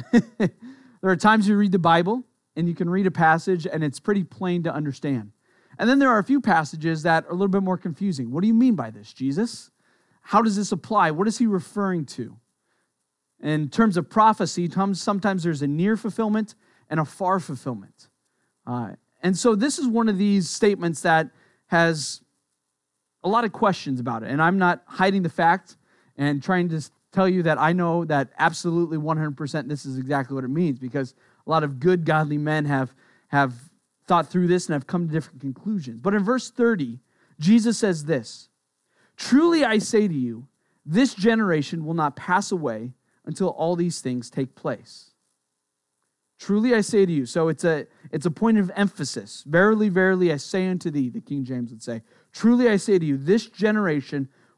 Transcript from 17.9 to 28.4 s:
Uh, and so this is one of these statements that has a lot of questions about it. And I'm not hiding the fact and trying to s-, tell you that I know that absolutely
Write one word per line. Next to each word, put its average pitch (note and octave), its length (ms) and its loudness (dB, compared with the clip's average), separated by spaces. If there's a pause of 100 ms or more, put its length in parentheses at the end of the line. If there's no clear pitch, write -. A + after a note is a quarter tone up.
Uh, A#2+ 240 -6 (320)
and F3+ 160 0
so A#3 160 4
this C4+ 240 -2
is C#4+ 80 -2
one A3+ 240 2
of F#3+ 80 0
these G3+ 320 2
statements F3+ 500 0
that D#3+ 300 2 (380)
has E3 520 0 (1040)
a F3 60 -2
lot A3+ 160 2
of G3 60 -6
questions D3 480 0
about A#2 220 -4
it. - 60 -10
And C#3+ 140 0
I'm F3+ 160 4
not F3 260 2
hiding F#3+ 380 0
the E3 80 -2
fact F3 480 0 (400)
and C#3+ 240 -2
trying F3+ 260 0
to D#3+ 80 -2
s-, - 140 -8 (220)
tell F#3+ 160 2
you F#3 140 2
that D#3 160 2
I D#3 140 2
know E3+ 320 0
that C#3+ 240 0 (100)
absolutely E3 600 -2